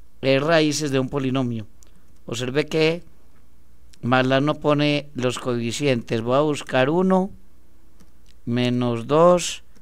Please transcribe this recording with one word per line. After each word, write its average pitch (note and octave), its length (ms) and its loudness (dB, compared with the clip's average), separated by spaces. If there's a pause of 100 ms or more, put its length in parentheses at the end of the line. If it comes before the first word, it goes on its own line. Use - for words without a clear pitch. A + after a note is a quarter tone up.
(200)
es C3+ 220 2
raíces D3+ 480 2
de C3+ 80 2
un C3 100 0
polinomio. B2+ 600 -2 (580)
Observe B2+ 400 -2
que D#3+ 380 0 (960)
matlab B2+ 400 4
no D3 140 2
pone D3 580 2
los B2 240 0
coeficientes. A#2+ 840 0
Voy A#2+ 160 2
a C#3+ 40 6
buscar C3+ 500 2
uno, F#3 400 4 (1120)
menos B2 600 0
dos, E3+ 560 4 (200)